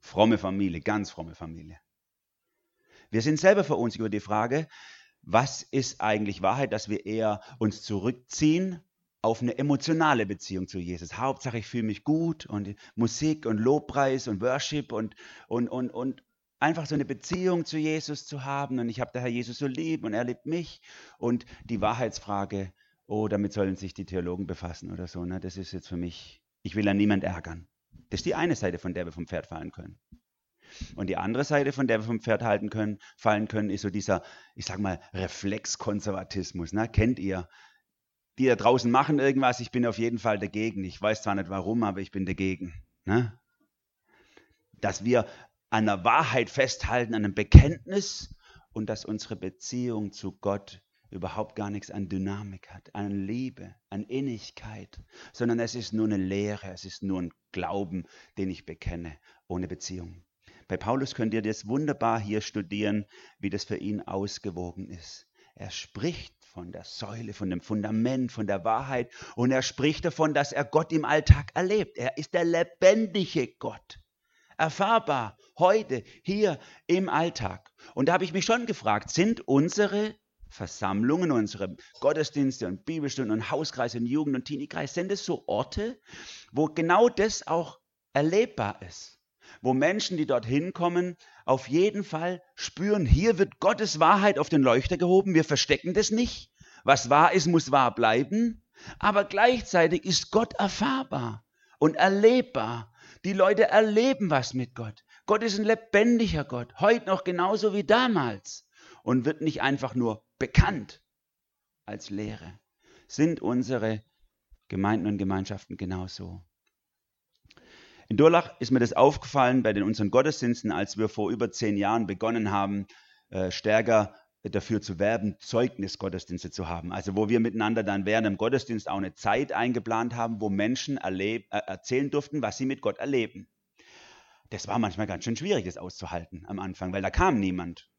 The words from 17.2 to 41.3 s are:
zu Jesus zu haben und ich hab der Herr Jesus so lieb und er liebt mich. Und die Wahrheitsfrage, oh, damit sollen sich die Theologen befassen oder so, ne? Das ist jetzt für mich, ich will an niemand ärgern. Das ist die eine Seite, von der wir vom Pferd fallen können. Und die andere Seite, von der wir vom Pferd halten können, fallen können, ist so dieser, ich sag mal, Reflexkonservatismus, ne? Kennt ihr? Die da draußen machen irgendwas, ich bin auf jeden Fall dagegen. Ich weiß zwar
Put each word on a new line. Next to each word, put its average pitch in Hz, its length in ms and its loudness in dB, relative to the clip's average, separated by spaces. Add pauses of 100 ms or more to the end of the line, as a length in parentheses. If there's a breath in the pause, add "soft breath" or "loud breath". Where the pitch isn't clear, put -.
zu 156 120 -6
Jesus 156 480 -4
zu 139 180 -10
haben 139 360 -4
und 117 100 -2
ich 117 100 -8
hab 123 140 -4
der 123 80 -4
Herr 123 80 -2
Jesus 120 300 -6
so 143 80 -2
lieb 156 360 -4
und 107 120 -4
er 120 80 0
liebt 123 240 -6
mich. 165 340 -6 (380 loud breath)
Und 120 260 -2 (200 loud breath)
die 110 160 -4
Wahrheitsfrage, 101 920 -4 (320)
oh, 107 220 -2
damit 101 260 -2
sollen 95 220 0
sich 95 180 -10
die 95 120 -10
Theologen 90 420 -4
befassen 85 440 -10
oder 90 140 -8
so, 87 180 -10
ne? 90 160 -6
Das 87 160 -10
ist 92 160 -10
jetzt 90 160 -12
für 90 100 -8
mich, - 440 -10 (220)
ich 101 120 -8
will 104 120 2
an 101 100 4
niemand 104 260 4
ärgern. 85 440 -8 (420)
Das 90 120 -4
ist - 40 -8
die - 80 -2
eine 160 220 0
Seite, 87 240 -4
von 90 160 -8
der 87 100 -4
wir 82 60 -10
vom 82 160 -10
Pferd 80 180 -6
fallen 82 260 -12
können. - 280 -18 (960 loud breath)
Und 95 160 -4
die - 60 -2
andere 113 260 -2
Seite, 143 300 0
von 131 120 -2
der 113 140 2
wir 107 60 -6
vom 113 160 -4
Pferd 110 200 0
halten 104 300 0
können, 107 260 -4 (200 loud breath)
fallen 107 300 0
können, 107 220 -2
ist 98 140 -4
so 101 80 -2
dieser, 95 320 0 (320 loud breath)
ich 110 100 -12
sag 95 140 -8
mal, 95 200 -2 (140 loud breath)
Reflexkonservatismus, 95 1600 -6
ne? 110 160 -2
Kennt 117 300 2
ihr? 92 280 -4 (920 soft breath)
Die 131 80 4
da 120 80 6
draußen 117 340 4
machen 139 300 4
irgendwas, 131 400 2
ich 117 100 -10
bin 120 160 0
auf 110 140 -2
jeden 117 180 -2
Fall 107 220 0
dagegen. 104 440 -4
Ich 90 160 -10
weiß 107 220 0
zwar 101 140 -2